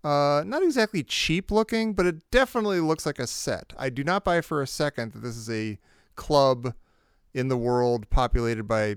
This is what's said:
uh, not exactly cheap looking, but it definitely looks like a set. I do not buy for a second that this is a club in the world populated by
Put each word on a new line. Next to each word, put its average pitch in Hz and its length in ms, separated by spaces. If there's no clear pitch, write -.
uh, 147 420
not 269 160
exactly 233 420
cheap - 460
looking, 220 460
but 185 100
it 165 240
definitely 220 520
looks 160 260
like 143 100
a 123 80
set. - 520
I 131 120
do 131 140
not 185 200
buy 175 180
for 156 200
a 135 60
second 131 460
that 110 100
this 120 120
is 113 140
a 110 300
club 131 600
in 127 140
the 131 100
world 120 540
populated 117 560
by 107 300